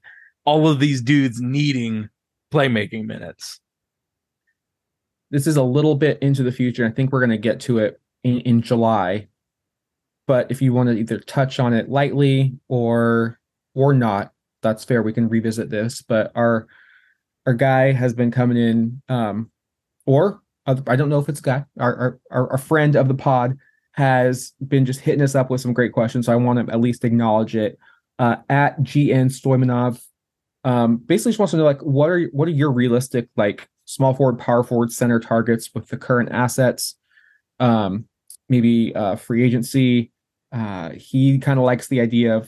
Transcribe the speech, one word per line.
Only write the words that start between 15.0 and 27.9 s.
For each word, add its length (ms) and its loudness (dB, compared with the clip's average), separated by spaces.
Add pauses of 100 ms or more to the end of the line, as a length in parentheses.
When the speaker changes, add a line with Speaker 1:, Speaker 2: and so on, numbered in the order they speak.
Speaker 2:
We 120 -4
can 140 0
revisit 420 -2
this. 320 -6
But 340 -2
our, 320 0 (800)
our 60 4
guy 380 2
has 220 0
been 160 0
coming 280 0
in, 520 0
um, 400 -4 (560)
or, 360 2 (260)
uh, 80 0 (120)
I 80 0
don't 140 0
know 100 0
if 80 -4
it's 120 -8
a 40 -16
guy, 220 -2 (140)
our, 160 0
our, 240 -4 (100)
our, 220 -2
our 60 -2
friend 380 2
of 120 2
the 80 0
pod 420 0 (360)
has 600 0 (140)
been 180 2
just 140 -4
hitting 220 0
us 120 0
up 160 0
with 100 -2
some 140 -4
great 180 0
questions. 360 -2
So 60 4
I 20 4
wanna 340 0
at 120 -2
least 240 -2
acknowledge 500 0
it. 240 -2 (400)